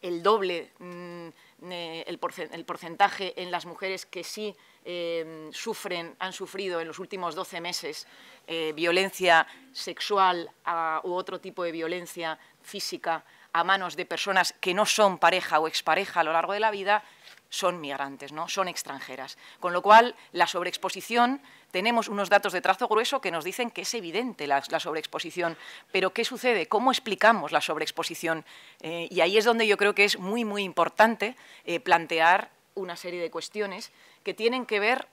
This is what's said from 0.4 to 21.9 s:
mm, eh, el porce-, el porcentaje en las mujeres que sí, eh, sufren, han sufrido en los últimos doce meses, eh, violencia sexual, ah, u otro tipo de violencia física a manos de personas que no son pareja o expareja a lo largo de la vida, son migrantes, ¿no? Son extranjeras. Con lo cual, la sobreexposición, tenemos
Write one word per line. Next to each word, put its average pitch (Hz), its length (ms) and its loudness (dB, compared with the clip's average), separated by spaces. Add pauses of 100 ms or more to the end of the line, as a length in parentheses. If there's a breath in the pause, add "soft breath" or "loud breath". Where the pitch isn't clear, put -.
mm, 175 500 -16 (440 soft breath)
eh, 165 340 -10
el 175 120 -10
porce-, 170 340 -8
el 165 120 -12
porcentaje 185 760 -2
en 180 100 -8
las 175 160 -6
mujeres 190 400 -8
que 175 180 -12
sí, 208 300 -10 (300 soft breath)
eh, 165 680 -8
sufren, 180 640 -8
han 185 140 -6
sufrido 185 480 -6
en 165 80 -8
los 156 100 -12
últimos 180 360 -8
doce 175 260 -8
meses, 170 460 -8 (400 loud breath)
eh, 160 280 -4
violencia 170 720 4 (260 loud breath)
sexual, 180 800 0 (140)
ah, 165 400 -2
u 180 80 -4
otro 180 280 -6
tipo 180 240 -8
de 165 80 -4
violencia 165 680 -6 (240 soft breath)
física 170 600 -6 (280 soft breath)
a 170 120 0
manos 185 320 0
de 175 80 -4
personas 180 560 2
que 180 140 0
no 208 100 4
son 196 340 4
pareja 170 420 4
o 156 60 0
expareja 170 540 0
a 160 40 4
lo 156 80 0
largo 170 200 0
de 208 80 -4
la 220 100 2
vida, 202 320 0 (460 loud breath)
son 175 320 -2
migrantes, 139 520 -8
¿no? 160 160 -8
Son 190 200 -2
extranjeras. 135 720 -12 (220 loud breath)
Con 175 120 -2
lo 180 80 2
cual, 220 340 10 (180 loud breath)
la 175 140 4
sobreexposición, 196 960 -2 (300 loud breath)
tenemos 214 380 0